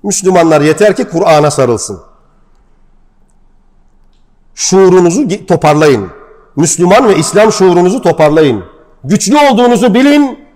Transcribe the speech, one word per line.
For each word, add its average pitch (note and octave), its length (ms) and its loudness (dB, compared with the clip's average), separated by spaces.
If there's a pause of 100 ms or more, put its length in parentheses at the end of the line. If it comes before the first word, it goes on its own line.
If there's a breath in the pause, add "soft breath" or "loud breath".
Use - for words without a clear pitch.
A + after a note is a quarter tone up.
Müslümanlar F3+ 580 0
yeter D#3 340 0
ki B3 140 -6
Kur'an'a D#3 420 0
sarılsın. A#2 500 -4 (2500)
Şuurunuzu F#3 680 2
ge-, G#3 240 -6
toparlayın. D3+ 640 0 (460)
Müslüman F3 520 0
ve G3 80 2
İslam G3+ 360 0
şuurunuzu F#3 500 0
toparlayın. D3+ 640 0 (400)
Güçlü G3 340 -2
olduğunuzu A#3+ 560 2
bilin. C#4 640 0